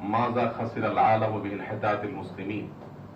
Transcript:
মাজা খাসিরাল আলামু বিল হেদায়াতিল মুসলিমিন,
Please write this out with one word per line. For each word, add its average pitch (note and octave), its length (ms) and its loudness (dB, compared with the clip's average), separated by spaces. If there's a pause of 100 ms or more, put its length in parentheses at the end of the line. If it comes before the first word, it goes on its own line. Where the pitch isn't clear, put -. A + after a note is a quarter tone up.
মাজা A#2 560 2
খাসিরাল A2 400 0
আলামু - 420 6
বিল G2 200 -4
হেদায়াতিল G#2 560 -2
মুসলিমিন, F#2+ 520 -6 (480)